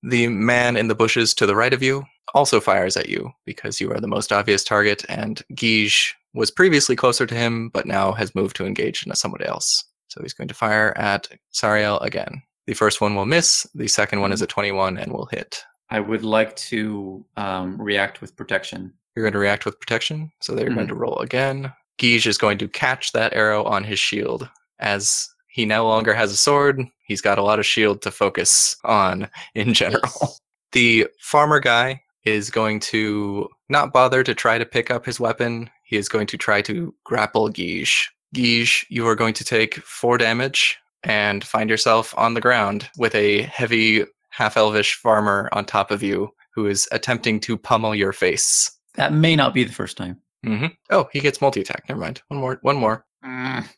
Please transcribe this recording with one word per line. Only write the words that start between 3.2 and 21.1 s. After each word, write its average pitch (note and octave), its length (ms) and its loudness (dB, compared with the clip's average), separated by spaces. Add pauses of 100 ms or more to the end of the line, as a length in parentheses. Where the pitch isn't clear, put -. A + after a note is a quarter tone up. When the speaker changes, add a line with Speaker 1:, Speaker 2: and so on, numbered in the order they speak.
Speaker 1:
because - 360 -10
you - 100 -4
are A2 80 -4
the G#2+ 80 -6
most G#2 240 -4
obvious G2+ 320 2
target, G#2 460 2
and A2 320 -8 (120)
Guige G#2+ 600 2 (200)
was A2+ 180 0
previously D#3 440 4
closer B2 300 2
to A#2+ 100 -8
him, A#2 340 -2
but - 160 -6
now G2 260 0
has G#2 240 -4
moved F#2+ 220 -2
to F#2+ 80 -4
engage - 400 -4
in - 100 -8
somebody - 300 -6
else. - 380 -2 (240)
So - 140 -16
he's - 120 -12
going - 160 -10
to - 40 -10
fire G#2+ 440 0
at G2+ 300 -2 (260)
Sariel G#2+ 500 0
again. - 400 -8 (240)
The - 60 -4
first - 280 2
one G#2 140 0
will G2 100 -2
miss, E3+ 480 2
the G#2+ 140 -8
second G#2 340 0
one G2 100 0
is G#2+ 100 -2
a F2+ 60 -4
twenty-one F#2+ 500 -2
and E2+ 140 -8
will - 140 -8
hit. - 380 -10 (260)
Speaker 2:
I A2 100 -2
would G#2+ 240 -4
like A2 320 0
to, G#2 680 -8 (140)
um, F#2+ 420 -6
react G2+ 400 -2
with - 160 -18
protection. F#2+ 560 -8 (240)
Speaker 1:
You're A2+ 80 -4
going G#2 100 0
to G2+ 60 -2
react G2+ 260 0
with - 140 -6
protection, D#3 520 -6 (100)
so - 140 -6
they're A2 140 -2
going A2+ 100 -2
Speaker 2:
Mm-hmm. - 80 -2
Speaker 1:
to G#2+ 80 -8
roll A#2 240 -4